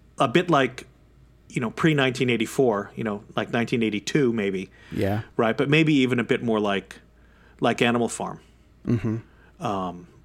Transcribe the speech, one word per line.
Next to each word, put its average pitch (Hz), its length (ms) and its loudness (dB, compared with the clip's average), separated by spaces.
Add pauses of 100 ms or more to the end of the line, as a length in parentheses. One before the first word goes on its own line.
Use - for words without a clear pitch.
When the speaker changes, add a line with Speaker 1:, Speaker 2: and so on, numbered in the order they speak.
(200)
Speaker 1:
a 143 80 2
bit 170 200 2
like, 135 380 2 (640)
you - 120 -4
know, 113 100 -2
pre-nineteen 135 600 2
eighty-four, 110 640 0
you - 80 -10
know, 107 220 -6 (100)
like 107 180 -4
nineteen 117 300 0
eighty-two 113 500 0
maybe. 98 380 -4 (220)
Speaker 2:
Yeah. 104 300 -2 (140)
Speaker 1:
Right. 113 200 2
But 135 120 0
maybe 156 260 4
even 127 260 2
a 113 40 0
bit 123 200 -2
more 110 160 0
like, 101 400 -4 (580)
like 123 240 0
Animal 120 260 2
Farm. 98 300 -8 (480)
Speaker 2:
Mm-hmm. - 800 -4
Speaker 1:
Um, 92 440 -6 (160)